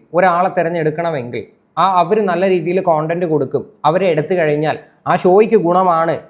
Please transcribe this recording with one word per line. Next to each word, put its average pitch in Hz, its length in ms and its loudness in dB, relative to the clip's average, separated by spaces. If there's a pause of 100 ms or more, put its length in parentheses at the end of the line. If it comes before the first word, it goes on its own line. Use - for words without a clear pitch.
(140)
ഒരാളെ 180 340 2
തിരഞ്ഞെടുക്കണമെങ്കിൽ 160 960 -4 (340)
ആ 180 200 2
അവര് 180 220 2
നല്ല 185 280 0
രീതിയിൽ 180 320 0
കോണ്ടന്റ് 170 460 -2
കൊടുക്കും, 139 400 -2 (180)
അവരെ 175 220 0
എടുത്തു 156 280 0
കഴിഞ്ഞാൽ 151 440 0 (280)
ആ 160 100 2
ഷോയ്ക്ക് 202 380 4
ഗുണമാണ് 170 640 2 (120)